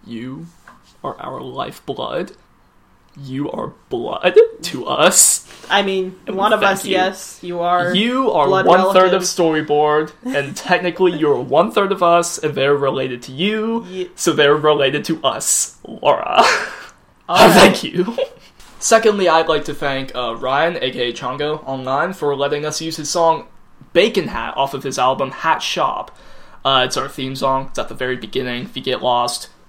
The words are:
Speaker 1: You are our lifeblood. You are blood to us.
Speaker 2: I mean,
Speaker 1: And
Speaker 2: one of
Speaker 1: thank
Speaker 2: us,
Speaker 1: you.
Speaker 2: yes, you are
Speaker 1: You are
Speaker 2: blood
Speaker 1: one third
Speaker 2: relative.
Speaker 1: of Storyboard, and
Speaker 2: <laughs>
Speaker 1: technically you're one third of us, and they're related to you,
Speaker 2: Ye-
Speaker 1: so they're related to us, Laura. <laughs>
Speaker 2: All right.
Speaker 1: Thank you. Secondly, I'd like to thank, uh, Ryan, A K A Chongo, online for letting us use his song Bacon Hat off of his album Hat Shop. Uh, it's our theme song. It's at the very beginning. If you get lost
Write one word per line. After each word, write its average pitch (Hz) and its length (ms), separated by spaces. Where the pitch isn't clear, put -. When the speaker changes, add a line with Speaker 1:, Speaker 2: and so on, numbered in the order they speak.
Speaker 1:
You 127 420
are 139 160
our 131 220
lifeblood. 131 960
You 139 340
are - 220
blood - 480
to - 240
us. - 640
Speaker 2:
I 196 140
mean, 190 440
Speaker 1:
And 190 100
Speaker 2:
one 202 160
of 208 80
Speaker 1:
thank 196 180
Speaker 2:
us, - 60
Speaker 1:
you. 196 80
Speaker 2:
yes, 190 500
you 175 180
are 175 340
Speaker 1:
You 240 360
are 180 160
Speaker 2:
blood 190 200
Speaker 1:
one 185 260
third 185 200
Speaker 2:
relative. 190 100
Speaker 1:
of - 0
Storyboard, 151 920
and 139 320
Speaker 2:
<laughs> - 0
Speaker 1:
technically 180 600
you're 143 220
one 151 320
third 202 200
of 180 100
us, 170 360
and 147 160
they're 139 220
related 135 480
to 135 80
you, 214 540
Speaker 2:
Ye- 180 280
Speaker 1:
so - 180
they're 147 220
related 147 520
to 160 180
us, - 600
Laura. - 600
<laughs> - 840
Speaker 2:
All 170 80
right. 170 40
Speaker 1:
Thank 190 320
you. 190 320
Secondly, 214 500
I'd 160 200
like 156 180
to 143 80
thank, 135 400
uh, 120 220
Ryan, 143 400
A 131 140
K 123 200
A - 20
Chongo, 143 540
online 135 460
for 147 240
letting 147 280
us 151 160
use 160 160
his 151 140
song 165 380
Bacon 190 360
Hat 113 280
off 135 180
of 131 100
his 135 140
album 131 340
Hat 160 300
Shop. - 540
Uh, 131 220
it's 131 100
our 135 120
theme 135 280
song. 135 340
It's - 80
at 117 100
the 123 60
very 127 220
beginning. 123 480
If - 120
you 131 60
get 127 200
lost 120 460